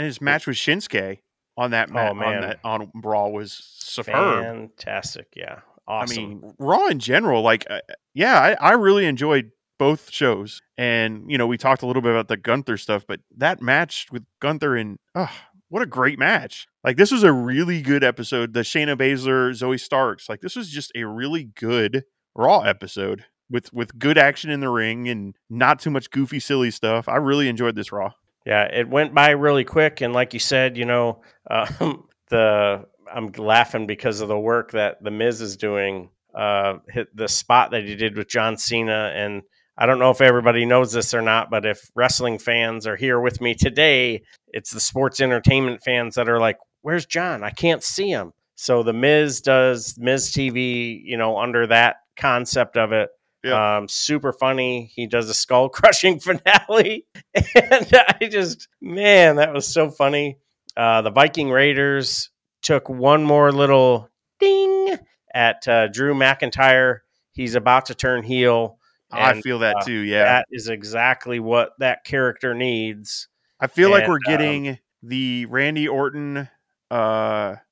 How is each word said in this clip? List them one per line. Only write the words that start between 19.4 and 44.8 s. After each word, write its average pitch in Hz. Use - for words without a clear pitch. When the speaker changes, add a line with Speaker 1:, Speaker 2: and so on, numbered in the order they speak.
Speaker 1:
Zoe 127
Starks, 127
like, 107
this 185
was 220
just 143
a 117
really 131
good 117
Raw 143
episode 98
with, 120
with 120
good 147
action 143
in 143
the 135
ring 117
and 101
not 131
too 160
much 135
goofy, 139
silly 131
stuff. 113
I 123
really 143
enjoyed 117
this 104
Raw. 101
Speaker 2:
Yeah, 107
it 117
went 143
by 147
really 143
quick. 151
And 120
like 123
you 117
said, 131
you 120
know, 120
<laughs> -
um, 113
the, 104
I'm 113
laughing 110
because 107
of 104
the 104
work 113
that 104
The 104
Miz 113
is 98
doing, 98
uh, 101
hit 110
the 107
spot -
that 110
he 104
did 107
with 104
John 110
Cena. 110
And 104
I 117
don't 127
know 127
if 139
everybody 120
knows 123
this 117
or 117
not, 113
but 107
if -
wrestling 123
fans 113
are 104
here 123
with 120
me 120
today, 127
it's -
the 110
sports 131